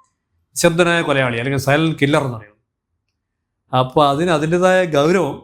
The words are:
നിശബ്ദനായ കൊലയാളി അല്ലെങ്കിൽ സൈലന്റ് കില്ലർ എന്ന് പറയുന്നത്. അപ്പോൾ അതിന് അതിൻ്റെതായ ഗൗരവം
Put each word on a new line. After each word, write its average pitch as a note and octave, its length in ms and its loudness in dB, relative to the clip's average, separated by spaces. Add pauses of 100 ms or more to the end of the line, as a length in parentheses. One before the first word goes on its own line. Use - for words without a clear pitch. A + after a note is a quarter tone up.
(560)
നിശബ്ദനായ E3+ 460 2
കൊലയാളി C3+ 360 0
അല്ലെങ്കിൽ C3+ 260 -4
സൈലന്റ് D#3 340 0
കില്ലർ D3 260 2
എന്ന് A#2+ 140 -8
പറയുന്നത്. G#2 240 -20 (1120)
അപ്പോൾ C3 320 2
അതിന് D3+ 260 0
അതിൻ്റെതായ F3 540 2
ഗൗരവം D#3 580 0